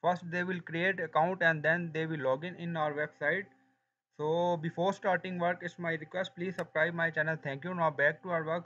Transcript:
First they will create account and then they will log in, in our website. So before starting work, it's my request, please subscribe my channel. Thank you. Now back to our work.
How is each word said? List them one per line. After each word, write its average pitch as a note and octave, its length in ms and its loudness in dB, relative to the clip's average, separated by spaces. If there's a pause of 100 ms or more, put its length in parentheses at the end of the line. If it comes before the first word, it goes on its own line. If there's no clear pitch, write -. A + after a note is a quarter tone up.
First F3 260 0
they F3 140 -2
will F3+ 160 -2
create F3 400 0
account E3+ 420 2
and E3 220 4
then E3+ 280 2
they D#3+ 140 0
will D#3+ 140 -2
log C3 260 2
in, F3+ 120 -8
in E3+ 200 -4
our D3+ 160 2
website. D3+ 520 -2 (760)
So E3+ 380 2
before E3+ 360 0
starting F#3 460 -2
work, F3 240 0
it's F3 160 -10
my E3+ 140 -2
request, E3+ 420 -6
please F3 200 -6
subscribe D#3+ 380 0
my E3 160 0
channel. D#3+ 340 0
Thank C#3 200 -6
you. F3+ 100 -4
Now E3+ 160 2
back D3 320 2
to F#3+ 80 -10
our E3 160 0
work. E3+ 200 -2